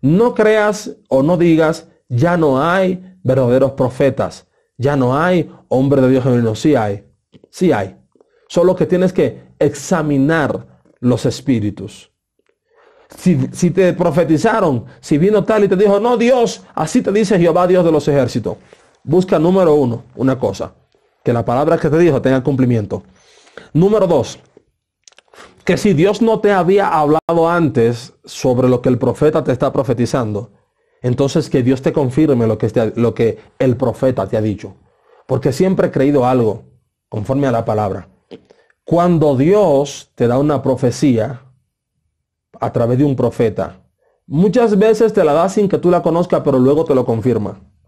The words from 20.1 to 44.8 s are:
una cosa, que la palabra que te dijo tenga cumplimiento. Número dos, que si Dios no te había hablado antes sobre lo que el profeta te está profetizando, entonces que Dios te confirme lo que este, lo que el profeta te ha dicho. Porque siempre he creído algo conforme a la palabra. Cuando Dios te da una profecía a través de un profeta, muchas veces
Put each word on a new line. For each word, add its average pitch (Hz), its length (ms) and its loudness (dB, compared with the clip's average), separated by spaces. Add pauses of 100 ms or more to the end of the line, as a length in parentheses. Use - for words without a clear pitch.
una 131 220 -2
cosa, 98 340 -6 (520)
que 123 80 0
la 117 120 -2
palabra 147 340 0
que 160 120 -2
te 151 80 0
dijo 156 240 2
tenga 131 200 0
cumplimiento. 120 600 -2 (720)
Número 196 340 2
dos, 151 320 0 (1300)
que 180 120 0
si 208 160 0
Dios 196 300 2
no 220 180 0
te 208 120 2
había 196 360 2
hablado 160 600 0
antes 123 680 -2 (100)
sobre 127 440 -2
lo 123 120 2
que 135 80 -2
el 123 100 0
profeta 147 460 0
te 131 80 -2
está 131 200 -2
profetizando, 120 800 -4 (500)
entonces 135 480 -2
que 135 120 0
Dios 127 200 0
te 165 100 -2
confirme 135 540 0
lo 110 120 -2
que - 80 -4
este, 110 300 -2
lo 117 160 0
que 110 260 -2 (200)
el 131 180 0
profeta 127 500 -2
te 117 100 -6
ha 110 40 0
dicho. 104 340 -6 (520)
Porque 127 260 -2
siempre 185 360 0
he - 20 -4
creído 139 360 0
algo 123 360 0 (460)
conforme 135 400 -4
a 123 40 -2
la 113 120 -2
palabra. 104 440 -4 (760)
Cuando 165 520 2
Dios 147 800 0
te 123 120 -2
da 120 120 2
una 143 240 0
profecía 123 800 -2 (1160)
a 113 140 -6
través 120 260 0
de 143 60 2
un 139 100 0
profeta, 117 680 -4 (440)
muchas 208 500 2
veces 214 360 2